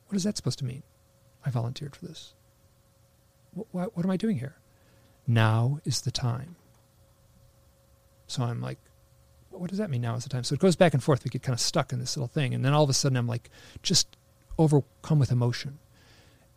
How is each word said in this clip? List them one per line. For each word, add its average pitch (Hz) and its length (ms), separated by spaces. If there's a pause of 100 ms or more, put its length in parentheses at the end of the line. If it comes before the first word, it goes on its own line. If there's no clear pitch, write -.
"What 196 100
is 180 80
that 208 120
supposed - 240
to 139 40
mean? 139 180 (600)
I 143 60
volunteered 120 460
for 170 100
this. - 280 (1200)
Wh-, 185 160
wh-, 180 240
what 170 80
am 190 60
I 190 60
doing 208 220
here?" 131 180 (720)
"Now 113 580
is - 180
the 127 100
time." 127 440 (1700)
So - 160
I'm 120 160
like, 127 180 (720)
"Wh-, - 100
what 180 100
does 190 80
that 208 120
mean, 120 120
now 117 120
is 117 100
the - 60
time?" 123 140
So - 100
it 135 60
goes 185 160
back 175 180
and 131 80
forth. 147 220
We 123 60
get 131 120
kinda 123 160
stuck - 340
in 127 60
this 123 180
little 131 120
thing. 127 260
And 123 100
then 135 80
all 151 120
of 139 60
a 127 40
sudden 131 240
I'm, 120 80
like, 117 240 (320)
just - 340 (420)
overcome 151 600
with 131 140
emotion. 123 460 (800)